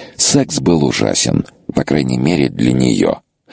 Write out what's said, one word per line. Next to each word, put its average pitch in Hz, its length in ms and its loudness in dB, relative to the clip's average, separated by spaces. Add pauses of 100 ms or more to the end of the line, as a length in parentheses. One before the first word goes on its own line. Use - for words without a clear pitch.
(160)
Секс - 440 0
был 85 240 2
ужасен, 52 600 0 (300)
по - 80 0
крайней 65 360 -2
мере, 71 300 2
для 55 240 0
неё. 55 480 0 (320)